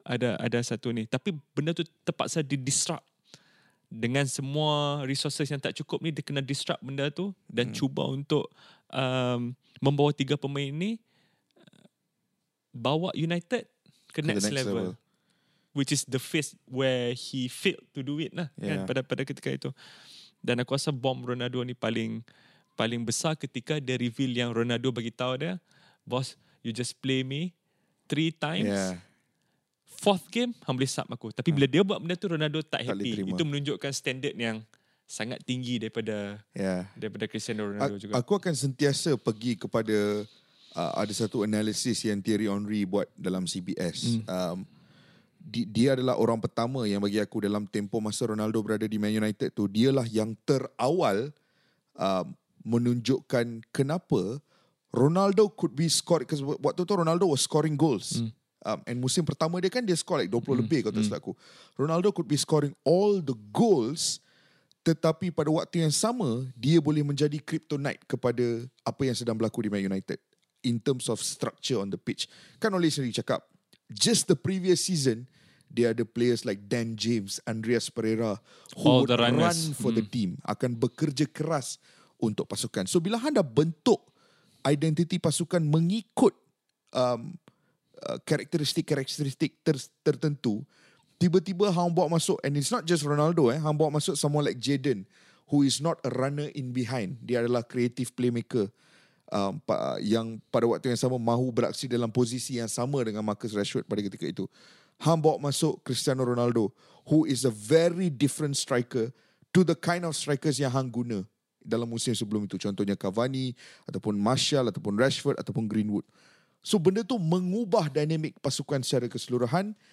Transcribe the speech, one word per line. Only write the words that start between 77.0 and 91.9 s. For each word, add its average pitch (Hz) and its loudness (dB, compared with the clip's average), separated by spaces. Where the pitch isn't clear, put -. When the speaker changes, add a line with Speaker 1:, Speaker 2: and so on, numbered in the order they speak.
Speaker 2:
Andreas 113 0
Pereira, 110 0
who - 0
Speaker 1:
All 127 10
Speaker 2:
would 127 2
Speaker 1:
the 120 6
runners. 120 4
Speaker 2:
run 170 4
for - 0
the 113 2
Speaker 1:
Hmm. - -10
Speaker 2:
team, 202 2
akan 120 -2
bekerja 143 0
keras 151 -6
untuk 107 -2
pasukan. 98 -4
So, 175 2
bila 202 -2
hang 285 -2
dah 214 6
bentuk 160 2
identiti 156 2
pasukan 165 0
mengikut, 170 2
um, 120 0
uh, - -6
karakteristik-karakteristik 151 -2
ter-, 147 0
tertentu, 139 0
tiba-tiba 185 4
hang 175 2